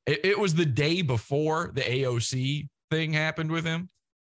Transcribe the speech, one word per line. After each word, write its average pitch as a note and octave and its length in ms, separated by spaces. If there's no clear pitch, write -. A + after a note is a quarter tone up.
It, - 200
it G#3 140
was G3 140
the E3+ 120
day D3 360
before D#3 720
the C3 160
A C3 160
O A#2+ 140
C C3+ 480
thing D#3+ 220
happened D#3 380
with E3 120
him, E3 240